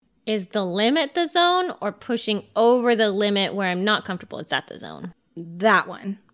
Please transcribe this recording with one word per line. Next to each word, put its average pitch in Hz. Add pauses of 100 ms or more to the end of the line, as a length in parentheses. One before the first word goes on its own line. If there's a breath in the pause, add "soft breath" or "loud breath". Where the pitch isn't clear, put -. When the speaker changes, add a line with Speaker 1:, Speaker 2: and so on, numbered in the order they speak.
(260)
Speaker 1:
is 214
the 202
limit 233
the 349
zone 349
or 202
pushing 214 (120)
over 233
the 214
limit 202
where 196
I'm 180
not 214
comfortable? -
Is -
that -
the -
zone? 78 (220)
Speaker 2:
That 170
one. 196 (140)